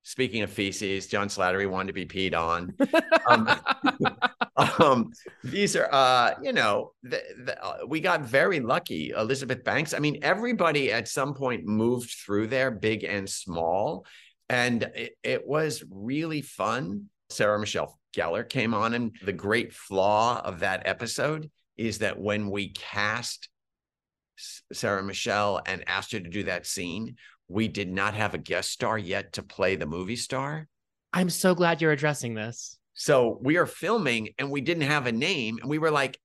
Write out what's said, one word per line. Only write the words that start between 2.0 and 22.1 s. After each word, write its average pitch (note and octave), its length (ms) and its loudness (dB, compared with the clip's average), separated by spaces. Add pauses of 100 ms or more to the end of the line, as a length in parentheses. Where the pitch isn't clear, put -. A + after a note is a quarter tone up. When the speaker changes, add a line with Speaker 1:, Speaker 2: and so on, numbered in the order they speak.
Speaker 1:
peed F#2 300 -2
on. E2+ 380 0 (540)
Um, A3+ 200 6 (1080)
<laughs> - 220 2
um, C3 340 6 (320)
these F#3 320 0
are, - 160 2
uh, B2+ 500 6
you C4 100 -2
know, A2 400 2 (100)
the, B2+ 200 -4 (220)
the, - 200 -6
uh, - 220 -8
we D3+ 140 -2
got E3+ 220 2
very C#3 380 4
lucky. A2 500 -2
Elizabeth B2+ 540 -2
Banks. C3+ 300 0
I - 60 -4
mean, D3 220 0
everybody E3+ 680 2
at A#2 160 0
some C#3+ 260 -2
point B2+ 300 -2
moved A#2 460 0
through G#2 380 -2
there, C3 240 2
big G#2+ 320 -2
and G2 260 -4
small. F#2+ 760 -2 (440)
And B2 340 2 (120)
it, A#2+ 180 -8 (100)
it A#2+ 240 -2
was D3+ 440 -2
really C#3+ 520 -4
fun. D#3+ 640 -4 (240)
Sarah G#2+ 280 2
Michelle F2+ 400 -4 (160)
Gellar F2 320 -2
came A#2 280 0
on, A2+ 200 0
and A#2 300 -4
the G2 80 0
great G2+ 400 0
flaw G#2 720 2
of F2 160 -6
that F#2+ 260 -2
episode C#3+ 640 -2 (280)
is G#2 220 -2
that G2+ 200 -2